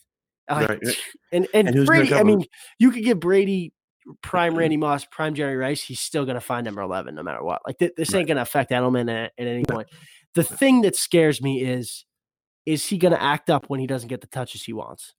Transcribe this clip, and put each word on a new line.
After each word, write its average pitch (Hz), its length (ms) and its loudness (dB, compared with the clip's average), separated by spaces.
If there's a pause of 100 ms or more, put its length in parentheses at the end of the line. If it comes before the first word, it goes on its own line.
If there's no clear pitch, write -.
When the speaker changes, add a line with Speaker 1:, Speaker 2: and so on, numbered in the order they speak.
(500)
Speaker 1:
Like, 143 200 2
Speaker 2:
Right, 104 160 -4
right. 120 120 -4 (340)
Speaker 1:
and, 180 220 0
and 208 160 4
Speaker 2:
And 123 80 2
who's 139 120 4
gonna 330 120 6
Speaker 1:
Brady, 254 120 4
I 143 40 4
Speaker 2:
cover 208 120 6
him? 208 100 6
Speaker 1:
mean, 160 80 -4 (300)
you 240 140 8
could 226 120 -8
give 214 160 2
Brady 190 540 0 (480)
prime 170 340 0
Speaker 2:
<clears throat> - 20 -2
Speaker 1:
Randy 160 200 2
Moss, 143 280 -2
prime 156 280 -6
Jerry 139 220 -4
Rice, 131 260 -2
he's - 200 -12
still 147 240 -4
gonna 123 160 -6
find 120 240 -6
number 101 160 -8
eleven 90 340 -6
no 78 80 -12
matter 67 200 -8
what. 85 220 -6
Like, - 140 -8
th-, 175 160 0
this 160 160 -4
Speaker 2:
Right. 190 80 0
Speaker 1:
ain't 160 80 -2
gonna 147 140 0
affect 131 300 -2
Edelman 123 380 0
at, 113 280 -6
at 123 100 -6
any 120 220 -4
Speaker 2:
No. 117 60 -4
Speaker 1:
point. 110 120 -8 (480)
The 170 60 4
Speaker 2:
No. - 160 -4
Speaker 1:
thing 262 240 6
that 190 160 2
scares 156 440 2
me 135 220 -2
is, 127 420 -6 (600)
is 156 200 -2
he 196 120 -2
gonna 170 180 4
act 143 340 0
up 143 200 0
when 139 100 -4
he 131 80 -4
doesn't 123 220 -6
get 127 120 -6
the - 60 -20
touches - 360 -10
he 113 100 -10
wants, 69 460 -14